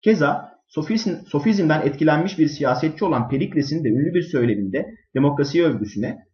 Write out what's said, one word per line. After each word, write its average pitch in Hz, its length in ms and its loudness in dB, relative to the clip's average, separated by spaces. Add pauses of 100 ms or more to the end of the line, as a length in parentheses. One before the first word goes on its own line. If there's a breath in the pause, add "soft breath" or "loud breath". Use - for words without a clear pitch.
Keza 160 500 2 (160)
sofizm-, 190 600 -4
sofizmden 156 540 2
etkilenmiş 156 580 0
bir 156 80 6
siyasetçi 147 580 -2
olan 127 240 0
Perikles'in 151 540 -2
de 131 40 0
ünlü 139 260 2
bir 175 80 2
söyleminde 117 640 -2 (300 loud breath)
demokrasi 143 500 2
övgüsüne 107 520 -4 (160)